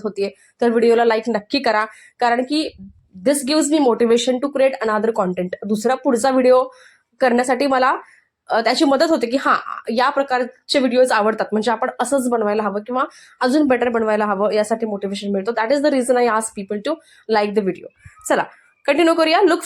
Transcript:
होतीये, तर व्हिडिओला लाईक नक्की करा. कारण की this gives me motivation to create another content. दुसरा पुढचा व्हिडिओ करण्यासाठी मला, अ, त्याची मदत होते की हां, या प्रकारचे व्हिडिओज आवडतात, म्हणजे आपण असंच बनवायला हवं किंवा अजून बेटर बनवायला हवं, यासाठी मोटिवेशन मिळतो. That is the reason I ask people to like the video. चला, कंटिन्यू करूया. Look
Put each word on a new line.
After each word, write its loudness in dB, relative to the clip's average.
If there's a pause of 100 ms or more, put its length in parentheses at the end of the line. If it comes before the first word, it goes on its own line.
होतीये, -6 (300)
तर 2
व्हिडिओला 4
लाईक 2
नक्की -2
करा. 0 (360)
कारण 2
की -4 (500)
this 0
gives 0
me 4
motivation 2
to -4
create 0
another 0
content. -4 (100)
दुसरा -2
पुढचा 0
व्हिडिओ 4 (560)
करण्यासाठी 0
मला, 0 (520)
अ, 0
त्याची 0
मदत 2
होते 0
की 0
हां, 2 (380)
या 2
प्रकारचे -4
व्हिडिओज 2
आवडतात, 0
म्हणजे 0
आपण -2 (100)
असंच -2
बनवायला 0
हवं -4
किंवा -4 (360)
अजून 2
बेटर 2
बनवायला 0
हवं, -2
यासाठी -2
मोटिवेशन -6
मिळतो. -2
That -2
is 2
the 0
reason 0
I 2
ask -2
people -8 (100)
to -2 (420)
like 0
the 0
video. -6 (420)
चला, 2 (420)
कंटिन्यू 4
करूया. 2
Look 4